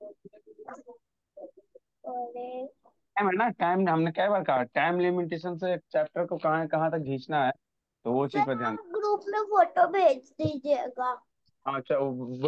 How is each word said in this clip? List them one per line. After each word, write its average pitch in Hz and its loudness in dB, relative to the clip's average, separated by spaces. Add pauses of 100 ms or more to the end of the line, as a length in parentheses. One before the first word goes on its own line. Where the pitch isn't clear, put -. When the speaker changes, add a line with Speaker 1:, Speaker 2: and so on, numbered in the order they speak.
(2000)
Speaker 1:
अरे। 247 -8 (200)
Speaker 2:
टाइम - -2
है 185 2
ना, 233 4
Time, 185 2
हमने 160 4
कई 185 2
बार 196 2
कहा, 135 2
Time 160 0
limitation 175 -2
से 180 -2
एक 165 -4
chapter 156 -2
को 175 -4
कहाँ, 160 0
कहाँ 156 0
तक 165 0
खींचना 135 -2
है, 127 2 (520)
तो 117 0
वो 139 2
चीज 135 0
Speaker 1:
सर, - 4
Speaker 2:
पर - 0
ध्यान 113 -2
Speaker 1:
आप 440 -8
Group 415 0
में 427 -2
photo 370 4
भेज 330 2
दीजिएगा। 254 -4 (440)
Speaker 2:
अच्छा, 135 -2
वो 131 -2 (220)